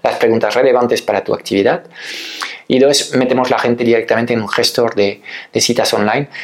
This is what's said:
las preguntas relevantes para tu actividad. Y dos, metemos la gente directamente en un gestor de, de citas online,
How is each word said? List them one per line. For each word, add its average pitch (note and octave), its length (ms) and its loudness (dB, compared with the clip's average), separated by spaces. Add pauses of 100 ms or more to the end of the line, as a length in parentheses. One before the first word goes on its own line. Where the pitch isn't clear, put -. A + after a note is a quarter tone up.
las A2+ 140 0
preguntas A2+ 360 2
relevantes B2 480 2
para G2+ 220 -2
tu G#2 100 -4
actividad. G#2+ 500 0 (840)
Y B2+ 100 4
dos, C#3+ 360 2
metemos B2+ 340 0
la A#2 100 0
gente A#2+ 260 0
directamente A#2 480 2
en A2+ 80 -2
un G2+ 80 -8
gestor - 440 0
de, G2+ 280 0 (320)
de C3 80 0
citas - 320 0
online, A2 340 0 (160)